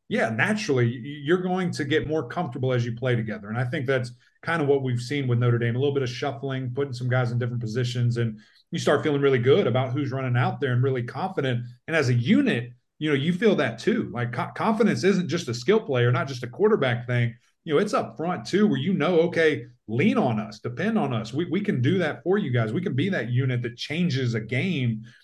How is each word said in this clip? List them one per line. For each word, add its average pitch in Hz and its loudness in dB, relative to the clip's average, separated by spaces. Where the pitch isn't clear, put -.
yeah, 202 0
naturally, 139 0
y-, 139 -8
you're 175 2
going 185 -2
to 151 -4
get 143 0
more 156 -2
comfortable 131 -2
as 120 2
you 120 -4
play 123 0
together. 107 -4
And 110 -6
I 127 0
think 131 -4
that's 127 0
kind 165 -2
of 143 0
what 139 4
we've 123 -2
seen 143 -4
with 120 2
Notre 120 4
Dame, 120 0
a - 0
little 143 2
bit 139 0
of 123 -4
shuffling, 131 -6
putting 139 -4
some 123 -4
guys 123 2
in 120 -2
different 120 -4
positions, 120 -2
and 110 -2
you 165 -4
start 147 2
feeling 143 0
really 135 4
good 139 4
about 127 0
who's 143 -2
running 131 -2
out 170 0
there 131 0
and 123 2
really 131 0
confident. 131 -4
And 160 -2
as 139 2
a 127 4
unit, 139 2
you 151 -2
know, 147 2
you 143 0
feel 202 2
that 135 0
too. - 0
Like, 120 -4
co-, - -4
confidence 185 2
isn't 175 2
just 170 -4
a 117 -2
skill 202 2
player, 123 2
not 165 0
just 127 -8
a 123 -8
quarterback 139 2
thing. 120 0
You 160 -2
know, 147 6
it's 208 0
up 220 -2
front 160 -4
too, 202 4
where, 139 2
you 170 0
know, 165 4
okay, 165 2
lean 170 2
on 127 2
us, - -8
depend 170 -2
on 143 0
us. 113 -4
We, 160 -2
we 165 -2
can 165 0
do 170 2
that 151 -2
for 190 2
you 160 -2
guys. 117 0
We 175 -2
can 170 -4
be 147 0
that 151 -2
unit 123 0
that 120 -6
changes 135 -2
a 107 -2
game, 123 -2